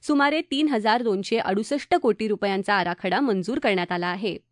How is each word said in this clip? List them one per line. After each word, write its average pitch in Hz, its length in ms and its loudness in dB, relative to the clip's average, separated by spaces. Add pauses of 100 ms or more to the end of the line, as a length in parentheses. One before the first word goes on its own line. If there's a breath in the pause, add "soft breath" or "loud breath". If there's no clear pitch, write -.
सुमारे 294 340 2
तीन 302 260 0
हजार 220 340 2
दोनशे 208 360 0
अडुसष्ट 226 580 -2
कोटी 220 320 0
रुपयांचा 202 460 -2
आराखडा 185 460 0
मंजूर 233 400 0
करण्यात 185 320 0
आला 175 160 -2
आहे. 185 300 -4 (140)